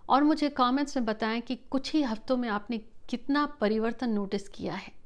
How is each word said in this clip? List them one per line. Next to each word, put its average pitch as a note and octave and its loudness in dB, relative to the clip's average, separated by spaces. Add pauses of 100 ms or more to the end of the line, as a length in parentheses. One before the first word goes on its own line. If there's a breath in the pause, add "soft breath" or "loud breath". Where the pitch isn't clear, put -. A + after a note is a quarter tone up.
और C4+ 6
मुझे D4 4
कमेंट्स C#4 2
में A#3+ 0
बताएं A3 0
कि B3 -6
कुछ - -4
ही D#4 4
हफ्तों A#3+ 0
में A#3+ -2
आपने G#3+ -2 (320)
कितना C#4 2
परिवर्तन A3+ 0
नोटिस G3+ -2
किया E3 -6
है। - -10 (140)